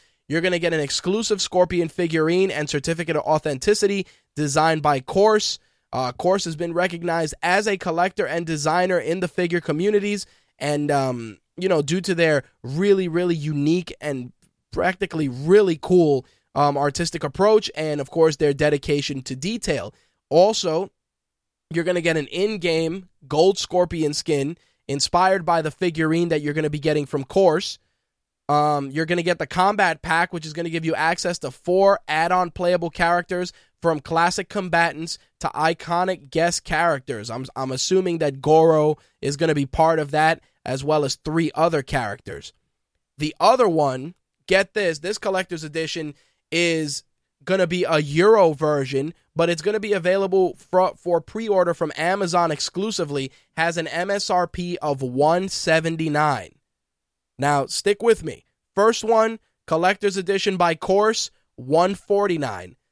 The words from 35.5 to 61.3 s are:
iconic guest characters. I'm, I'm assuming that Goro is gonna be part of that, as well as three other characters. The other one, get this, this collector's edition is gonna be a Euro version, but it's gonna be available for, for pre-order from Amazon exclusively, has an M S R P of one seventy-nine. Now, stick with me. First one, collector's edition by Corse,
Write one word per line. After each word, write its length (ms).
iconic 760
guest 360
characters. 640
I'm, 160
I'm 160
assuming 460
that 240
Goro 560
is 160
gonna 180
be 100
part 320
of 140
that, 300
as 180
well 220
as 100
three 400
other 260
characters. 720
The 220
other 300
one, 440
get 280
this, 260
this 180
collector's 460
edition 520
is 520
gonna 200
be 200
a 140
Euro 520
version, 600
but 140
it's 140
gonna 160
be 140
available 640
for, 380
for 260
pre-order 520
from 220
Amazon 560
exclusively, 800
has 220
an 100
M 240
S 180
R 160
P 340
of 220
one 460
seventy-nine. 1040
Now, 260
stick 380
with 200
me. 220
First 280
one, 360
collector's 520
edition 400
by 180
Corse, 560